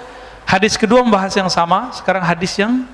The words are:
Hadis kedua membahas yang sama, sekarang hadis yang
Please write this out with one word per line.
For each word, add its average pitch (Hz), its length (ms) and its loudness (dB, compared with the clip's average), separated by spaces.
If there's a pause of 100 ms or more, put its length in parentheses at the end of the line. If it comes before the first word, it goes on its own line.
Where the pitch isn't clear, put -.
(440)
Hadis 185 320 2
kedua 226 240 4
membahas 196 320 0
yang 190 160 0
sama, 180 440 0
sekarang 185 320 -2
hadis 170 320 -2
yang 240 380 0